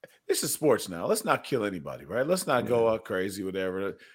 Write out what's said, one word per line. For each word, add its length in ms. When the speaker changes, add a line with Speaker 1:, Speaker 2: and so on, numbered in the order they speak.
Speaker 1:
this 160
is 100
sports 360
now. 180
Let's 180
not 200
kill 200
anybody, 400
right? 220
Let's 200
not 200
go 200
Speaker 2:
Yeah. 60
Speaker 1:
out 120
crazy, 380
whatever. 540